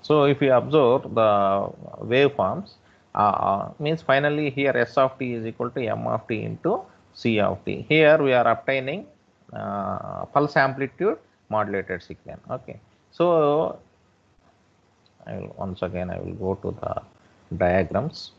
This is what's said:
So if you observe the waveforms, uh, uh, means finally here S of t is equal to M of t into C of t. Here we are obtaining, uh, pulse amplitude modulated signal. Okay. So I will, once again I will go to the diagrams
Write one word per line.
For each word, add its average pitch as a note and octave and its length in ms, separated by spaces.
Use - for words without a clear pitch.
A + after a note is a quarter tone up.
So D3+ 220
if C#3+ 180
you C3+ 100
observe B2+ 600
the G2+ 560
waveforms, C3 720
uh, - 40
uh, G2+ 600
means D#3 240
finally D3 480
here C3 260
S A#2+ 220
of C3 200
t B2 140
is A2+ 140
equal A#2+ 240
to B2 160
M A2 200
of A2+ 220
t A2 140
into D#3+ 400
C A2 260
of F#2+ 240
t. - 240
Here D#3 300
we C3+ 160
are A#2 120
obtaining, C3 600
uh, G2 720
pulse D3 320
amplitude C3+ 580
modulated G2+ 540
signal. - 360
Okay. B2 300
So D#3+ 680
I - 100
will, - 200
once F#2 240
again F2+ 300
I F2+ 80
will F2+ 160
go F#2 220
to F#2+ 260
the - 720
diagrams F#2 840